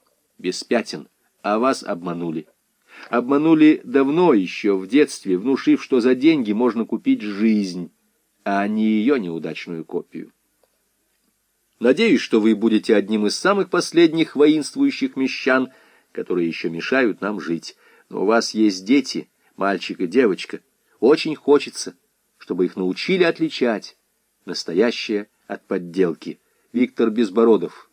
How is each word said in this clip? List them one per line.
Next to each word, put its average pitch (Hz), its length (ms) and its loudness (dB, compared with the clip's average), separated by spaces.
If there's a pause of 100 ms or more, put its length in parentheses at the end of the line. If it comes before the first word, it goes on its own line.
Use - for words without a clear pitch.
(380)
без - 260 -6
пятен, 117 440 -4 (340)
а 104 160 0
вас 120 240 -2
обманули. 85 640 -8 (640)
Обманули 151 760 4
давно 139 480 2
еще 98 460 0
в 95 80 -8
детстве, 107 500 0
внушив, 131 460 0
что 131 180 0
за 127 140 4
деньги 127 380 2
можно 113 340 0
купить 127 340 -2
жизнь, 101 720 -2 (520)
а 101 240 -2
не 110 160 -2
ее 110 320 2
неудачную 82 680 -8
копию. - 480 -10 (1500)
Надеюсь, 147 380 4
что - 200 2
вы 110 140 4
будете 107 400 2
одним 104 320 0
из 95 100 -2
самых 190 320 0
последних 165 680 2
воинствующих 139 800 0
мещан, 131 540 -2 (420)
которые 90 340 -4
еще 82 240 -6
мешают 98 500 -2
нам 101 200 -6
жить. 80 360 -8 (320)
Но 95 140 -6
у - 40 -2
вас 113 280 0
есть 101 300 2
дети, 113 440 0 (280)
мальчик 98 420 -4
и 92 80 -4
девочка. 104 540 0 (400)
Очень 151 340 2
хочется, - 600 0 (420)
чтобы 90 280 -2
их 85 100 -6
научили 101 480 -2
отличать 143 720 -2 (480)
настоящее 101 840 -2 (200)
от - 180 -14
подделки. 87 720 -4 (340)
Виктор 120 380 0
Безбородов, 107 800 0